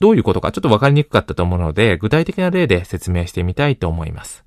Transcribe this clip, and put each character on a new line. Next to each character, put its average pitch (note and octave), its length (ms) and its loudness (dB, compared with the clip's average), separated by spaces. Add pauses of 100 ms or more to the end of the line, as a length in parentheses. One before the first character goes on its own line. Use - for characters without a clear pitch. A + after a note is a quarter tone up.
ど G#3 100 6
う G#3+ 60 4
い B2+ 40 4
う - 20 -2
こ G2 120 0
と F2+ 60 0
か F2+ 100 -2
ち - 80 -10
ょ - 20 -6
っ - 20 -6
と B2 80 0
わ G#2 80 6
か C#3 100 2
り C#3+ 60 4
に D3 100 2
く - 60 -8
か A2 80 2
っ - 60 0
た F2 100 -8
と F2 80 -2
思 F2+ 140 0
う - 40 -2
の D#2+ 140 -2
で、 G2+ 240 2
具 G#2 100 -4
体 D#3 160 2
的 - 140 -6
な F#3 120 0
例 F3+ 160 0
で F2 180 0
説 - 260 -8
明 F2 160 0
し - 60 -14
て F2+ 100 -4
み F2+ 120 -2
た C#3+ 140 0
い C3+ 80 0
と F2+ 120 -4
思 E2 180 -4
い D#2 60 -10
ま D#2 120 -14
す。 - 220 -20